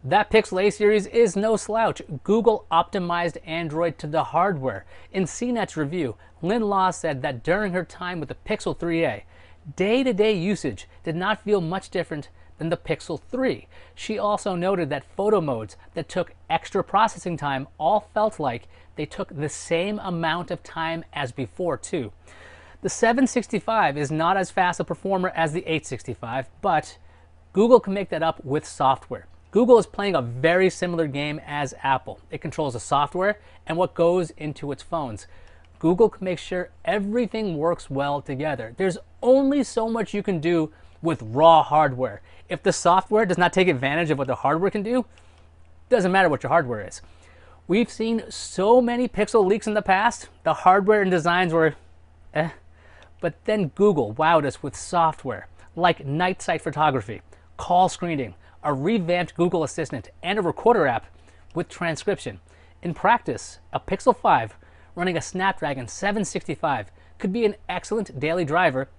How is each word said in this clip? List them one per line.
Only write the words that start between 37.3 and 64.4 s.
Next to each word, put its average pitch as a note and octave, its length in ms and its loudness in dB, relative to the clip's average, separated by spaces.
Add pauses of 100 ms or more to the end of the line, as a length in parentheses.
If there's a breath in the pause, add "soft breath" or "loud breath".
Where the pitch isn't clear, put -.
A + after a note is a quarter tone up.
works E3 320 -2
well C#3+ 320 -2
together. C3+ 560 -6
There's F#3+ 220 -2 (240)
only C4+ 420 4
so A3+ 240 -2
much A3+ 240 -2
you G3+ 100 -2
can F#3+ 160 -2
do D#3+ 320 0 (300 soft breath)
with D#3+ 220 -2
raw D3+ 400 8
hardware. B2+ 580 2 (300 soft breath)
If F3 120 -8
the F#3+ 120 2
software F#3+ 500 4
does F3 140 0
not F3 160 4
take F#3 120 6
advantage D3 440 2
of C#3 80 2
what C3+ 80 -2
the B2+ 80 0
hardware D#3+ 360 2
can G#3 120 -4
do, A#3 240 0 (840 soft breath)
doesn't F#3 240 4
matter F#3+ 160 6
what C#3 140 0
your B2 80 -4
hardware A#2+ 360 2
is. - 140 -16 (680 soft breath)
We've A3 240 2
seen A3 380 -4
so A3+ 540 2
many A#3+ 260 -2
Pixel G#3 380 2
leaks G#3+ 200 0
in G#3+ 60 -4
the G#3 80 0
past. G3 480 0 (140)
The D#3+ 100 0
hardware G3 480 6
and F#3+ 100 2
designs F3 440 2
were D#3+ 220 2 (580)
eh. D#3 160 -2 (720 soft breath)
But - 260 -6
then G#3 220 0
Google D3 440 2
wowed D#3 320 4
us - 180 -4
with C#3+ 140 -8
software D#3 720 -2 (260 soft breath)
like E3+ 300 0
night E3+ 380 -2
sight E3 180 -2
photography, C3+ 600 -2 (340 soft breath)
call F3+ 320 2
screening, C#3 460 -6 (280 soft breath)
a D3+ 120 0
revamped F3 600 -2
Google E3+ 300 0
Assistant, C#3 460 -8 (120)
and G3 160 -2
a G#3+ 40 -2
recorder F3+ 440 2
app A2+ 200 0 (480 soft breath)
with E3+ 160 -6
transcription. E3 680 -4 (420 soft breath)
In F3 100 -4
practice, - 680 0 (120)
a - 80 -2
Pixel - 340 0
five D3 440 2 (360 soft breath)